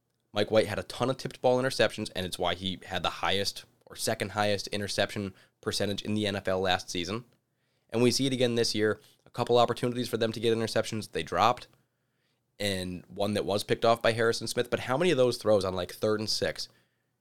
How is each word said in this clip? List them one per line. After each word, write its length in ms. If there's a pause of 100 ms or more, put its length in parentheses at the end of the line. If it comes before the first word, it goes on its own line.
(320)
Mike 180
White 160
had 120
a 60
ton 240
of 80
tipped 240
ball 180
interceptions, 560
and 120
it's 120
why 160
he 300
had 180
the 60
highest 560 (220)
or 100
second 360
highest 360
interception 640 (300)
percentage 400
in 120
the 120
N 100
F 120
L 120
last 300
season. 340 (680)
And 120
we 80
see 160
it 60
again 240
this 180
year. 260 (240)
A 60
couple 260
opportunities 520
for 100
them 140
to 80
get 160
interceptions 540
they 120
dropped, 440 (920)
and 480
one 280
that 120
was 180
picked 220
off 160
by 100
Harrison 360
Smith. 220
But 100
how 180
many 140
of 40
those 220
throws 260
on, 100
like, 200
third 260
and 80
six? 400 (520)